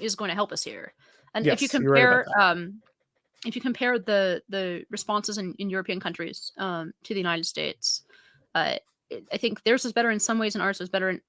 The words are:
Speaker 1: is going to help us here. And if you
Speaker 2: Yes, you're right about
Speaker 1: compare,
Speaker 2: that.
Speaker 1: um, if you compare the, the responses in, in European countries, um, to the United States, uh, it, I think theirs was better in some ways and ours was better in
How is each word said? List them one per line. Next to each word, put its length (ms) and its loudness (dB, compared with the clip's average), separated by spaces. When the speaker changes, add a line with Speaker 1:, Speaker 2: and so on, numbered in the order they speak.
Speaker 1:
is 140 -2
going 120 -4
to 60 -2
help 180 -2
us 120 -4
here. 280 -12
And 140 0
if 160 4
you 100 0
Speaker 2:
Yes, 80 2
you're 120 4
right 100 10
about 220 6
Speaker 1:
compare, 20 -8
Speaker 2:
that. 80 8
Speaker 1:
um, 380 0
if 100 -4
you 80 -6
compare 380 0
the, 480 0
the 420 -4
responses 480 -2
in, 220 -6
in 100 -4
European 300 -2
countries, 580 -8
um, 340 -4
to 100 -6
the 60 -2
United 260 0
States, 560 -4
uh, 180 0
it, 240 -12
I 40 -4
think 260 -2
theirs 220 4
was 80 -4
better 180 2
in 80 0
some 220 0
ways 160 -2
and 60 -2
ours 180 -2
was 80 -6
better 220 0
in 180 -4